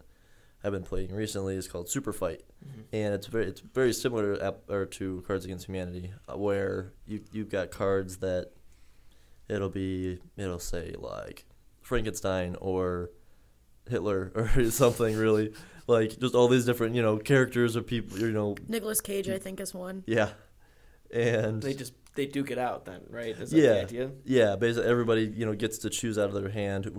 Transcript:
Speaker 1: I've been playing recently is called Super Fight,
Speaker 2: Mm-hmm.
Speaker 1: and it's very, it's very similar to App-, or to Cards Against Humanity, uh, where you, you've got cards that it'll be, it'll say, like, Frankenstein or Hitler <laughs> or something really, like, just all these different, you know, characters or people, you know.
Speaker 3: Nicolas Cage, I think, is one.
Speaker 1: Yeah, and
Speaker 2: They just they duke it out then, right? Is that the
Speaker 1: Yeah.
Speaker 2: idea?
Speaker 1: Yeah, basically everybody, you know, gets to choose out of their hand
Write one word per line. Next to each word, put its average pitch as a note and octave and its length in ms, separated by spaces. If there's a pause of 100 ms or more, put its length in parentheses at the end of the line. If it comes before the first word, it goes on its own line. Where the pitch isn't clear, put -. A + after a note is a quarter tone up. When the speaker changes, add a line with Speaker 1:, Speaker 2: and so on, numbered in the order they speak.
(640)
Speaker 1:
I've G2+ 80
been F#2+ 100
playing F#2 320
recently G2+ 400
is F#2 140
called F2 200
Super - 240
Fight, F2 300 (240)
Speaker 2:
Mm-hmm. A#2 140 (140)
Speaker 1:
and G#2+ 200
it's G2 120
very, A2 200
it's F#2+ 140
very B2+ 320
similar A2+ 420
to - 100
App-, - 260
or G2 160
to F#2+ 400
Cards F#2 180
Against F#2 220
Humanity, F2+ 440 (160)
uh, - 120
where G2 560 (120)
you, G#2 240
you've G#2+ 200
got F#2 200
cards G2 460
that F#2 360 (960)
it'll G2 200
be, F#2 500 (180)
it'll F#2 220
say, E2 400
like, - 460 (380)
Frankenstein F#2+ 760
or F2+ 500 (800)
Hitler F#2+ 460
<laughs> A2 220
or A#2 140
something A#2 460
really, A2 360 (340)
like, A2+ 320
just B2 160
all B2 140
these B2 160
different, A#2 320
you A#2+ 60
know, G#2+ 160
characters A#2+ 580
or A#2 60
people, G#2 360
you A2+ 140
know. G#2 240 (100)
Speaker 3:
Nicolas G#3+ 340
Cage, G3 280
I F#3+ 100
think, F#3+ 220
is F#3+ 140
one. F#3 320
Speaker 1:
Yeah, A2 240 (840)
and A2+ 500
Speaker 2:
They C3+ 120
just C3+ 180 (240)
they C#3 100
duke C#3 240
it B2 80
out A#2+ 260
then, - 240
right? A#2 200 (100)
Is A#2+ 120
that D#3+ 60
the D#3+ 60
Speaker 1:
Yeah. B2 100 (100)
Speaker 2:
idea? A#2+ 280 (140)
Speaker 1:
Yeah, A2 320
basically A#2 340
everybody, A#2 340
you G#2+ 220
know, G#2+ 80
gets G#2+ 240
to G#2+ 120
choose G#2+ 280
out G#2 100
of G2 60
their G2 160
hand G2+ 340 (140)